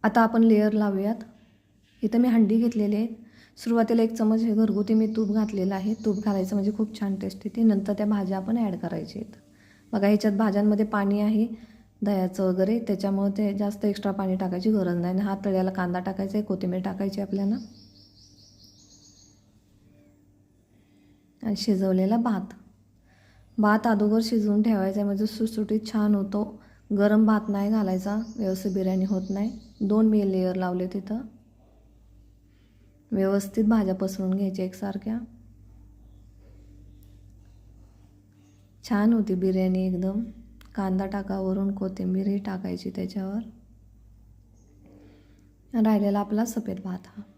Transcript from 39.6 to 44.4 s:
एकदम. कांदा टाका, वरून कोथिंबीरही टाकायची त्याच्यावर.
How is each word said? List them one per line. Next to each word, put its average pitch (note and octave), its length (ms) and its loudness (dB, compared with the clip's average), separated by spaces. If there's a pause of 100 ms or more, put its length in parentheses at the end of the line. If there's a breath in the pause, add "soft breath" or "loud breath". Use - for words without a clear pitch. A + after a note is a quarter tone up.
एकदम. F#3 340 -2 (540)
कांदा F#3+ 320 -2
टाका, G3 340 -6
वरून F#3+ 340 -2
कोथिंबीरही F#3+ 640 -2
टाकायची F#3+ 520 -6
त्याच्यावर. F#3+ 500 -6 (2250 soft breath)